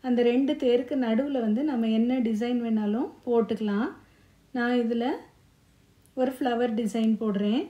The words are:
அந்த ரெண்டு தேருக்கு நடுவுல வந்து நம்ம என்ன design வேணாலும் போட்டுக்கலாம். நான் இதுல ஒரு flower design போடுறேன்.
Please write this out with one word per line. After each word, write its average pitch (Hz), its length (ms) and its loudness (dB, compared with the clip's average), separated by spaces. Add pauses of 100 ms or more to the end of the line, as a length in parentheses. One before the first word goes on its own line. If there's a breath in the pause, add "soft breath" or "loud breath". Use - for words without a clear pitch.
அந்த 247 240 2
ரெண்டு 277 320 2
தேருக்கு 254 420 2
நடுவுல 247 400 0
வந்து 220 240 0
நம்ம 226 300 0
என்ன 247 200 2 (100)
design 240 360 -2
வேணாலும் 220 480 -2 (140)
போட்டுக்கலாம். 226 640 0 (640 soft breath)
நான் 240 260 0
இதுல 233 300 -2 (1080)
ஒரு 254 180 2
flower 240 420 0
design 220 400 0
போடுறேன். 208 500 0